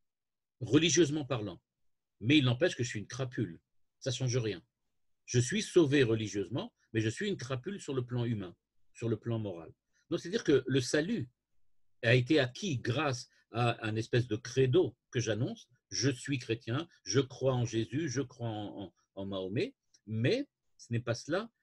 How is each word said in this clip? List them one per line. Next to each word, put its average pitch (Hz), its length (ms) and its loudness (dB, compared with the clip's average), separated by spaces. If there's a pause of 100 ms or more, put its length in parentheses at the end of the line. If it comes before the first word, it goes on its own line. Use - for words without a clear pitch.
(600)
religieusement 151 640 4
parlant. 107 360 -6 (600)
Mais 131 160 4
il 135 80 4
n'empêche 127 300 2
que 123 80 -2
je 120 60 -6
suis 107 100 -8
une 98 80 -10
crapule, 120 520 -6 (400)
ça 135 120 -4
ne 123 40 -4
change 127 220 0
rien. 107 260 -4 (640)
Je - 140 2
suis 185 240 2
sauvé 147 400 6
religieusement, 110 680 -2 (200)
mais 110 80 2
je 110 80 2
suis 196 180 -4
une 190 100 -2
crapule 135 440 -6
sur 143 120 -6
le 127 120 -2
plan 123 200 -2
humain, 101 300 -4 (380)
sur 113 160 -4
le 110 80 0
plan 113 220 -4
moral. 87 320 -8 (380)
Donc, 165 100 -2
c'est-à-dire 185 240 -4
que 135 240 6
le 131 140 2
salut 160 460 0 (760)
a 117 100 6
été 131 260 6
acquis 131 380 -2
grâce 123 520 -2 (220)
à 117 340 0
un 107 100 -2
espèce 120 320 0
de 107 80 -2
credo 131 600 2 (160)
que 127 80 -2
j'annonce, 113 480 -2 (220)
je 104 200 0
suis 139 300 -4
chrétien, 123 480 -4 (160)
je 110 160 0
crois 131 340 0
en 123 120 0
Jésus, 117 440 -2
je 120 120 -4
crois 120 280 -8
en, 104 340 -8
en, 90 100 -14 (220)
en 98 100 -8
Mahomet, 98 500 -4 (320)
mais 131 400 0 (300)
ce - 140 -14
n'est 120 80 -2
pas 120 140 -4
cela 190 360 -6 (140)